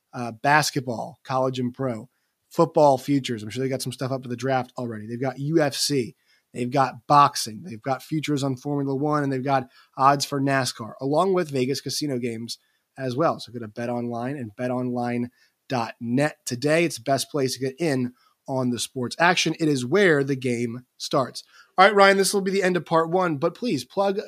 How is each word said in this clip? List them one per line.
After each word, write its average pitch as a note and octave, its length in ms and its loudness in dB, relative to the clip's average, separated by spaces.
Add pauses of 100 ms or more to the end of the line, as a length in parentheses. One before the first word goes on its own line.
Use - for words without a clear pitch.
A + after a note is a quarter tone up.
(160)
uh, A#2+ 180 -8
basketball, B2 880 0
college C3 360 -2
and B2 160 -2
pro, B2+ 340 -6 (400)
football D#3 480 4
futures. C3 460 -2
I'm G#2+ 80 -12
sure B2 120 -6
they C3 60 -2
got C3 140 -4
some B2+ 100 -8
stuff B2+ 180 -6
up B2+ 120 -6
for A#2+ 60 -14
the A#2+ 80 -6
draft B2+ 420 -2
already. A2 280 -10
They've A#2 140 -8
got B2+ 180 -4
U D3+ 220 2
F C#3 140 2
C. B2+ 420 -2 (380)
They've B2 160 -4
got B2+ 360 0
boxing. C3+ 560 4
They've G#2 200 -16
got C3 200 -4
futures D3 400 -2
on C3+ 140 -2
Formula C#3 380 -4
One, D3 280 0
and C#3 80 -2
they've C3 140 -4
got C3+ 240 0 (300)
odds C#3 260 4
for C#3+ 160 -4
nascar, C3 600 -2
along D#3 340 0
with F3+ 160 -2
Vegas C3 320 -2
casino C#3 360 -6
games A#2 400 -8 (380)
as C3 200 -6
well. C#3 240 0
So - 120 -16
go A#2+ 60 -10
to A2+ 100 -10
Bet A#2+ 220 -6
online A#2+ 460 -6
and A2+ 200 -10
Bet B2+ 140 -4
online B2 600 -4 (440)
dot A2+ 260 -4
net B2+ 360 -2 (100)
today. D3 380 0
It's D#3 140 -4
the A#2 40 -16
best C3+ 300 -2
place C3 220 -2
to A#2+ 60 -12
get C3 200 -6
in C3 320 -2 (340)
on C3 240 -2
the A#2+ 80 -4
sports A#2+ 400 -8
action. E3+ 400 2
It E3 80 0
is C#3 180 0
where D#3 380 4
the C#3 140 -2
game A#2+ 500 -4 (120)
starts. B2+ 440 -2 (340)
All F#3 80 10
right, G#3 100 8
Ryan, G3 220 8
this F#3+ 160 2
will G3+ 100 2
be F#3+ 100 0
the G3 100 0
end F3+ 140 2
of D#3 100 -4
part E3 240 2
one, F3 280 0
but E3+ 180 -2
please G3+ 280 -4
plug, G3 440 -2